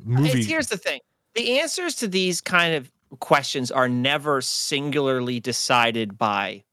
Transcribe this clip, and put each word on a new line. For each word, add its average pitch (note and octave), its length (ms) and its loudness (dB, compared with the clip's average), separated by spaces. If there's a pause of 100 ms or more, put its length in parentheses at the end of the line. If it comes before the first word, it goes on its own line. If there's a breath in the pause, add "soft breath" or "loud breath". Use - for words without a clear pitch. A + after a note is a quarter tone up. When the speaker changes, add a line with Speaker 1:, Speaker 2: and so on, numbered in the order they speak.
Speaker 1:
movie B2+ 360 2
Speaker 2:
it's, G#2+ 60 0
here's D#4 220 0
the A3 80 -4
thing. D3+ 240 -4 (340)
The A#3+ 260 0
answers E4 360 -4
to A3+ 120 -4
these F#3 320 0
kind E3+ 340 2
of C#3 160 -6 (300)
questions C#3 500 2
are C3 180 2
never C#3 540 0
singularly C3+ 960 -2
decided A#2 800 0
by G2+ 540 -2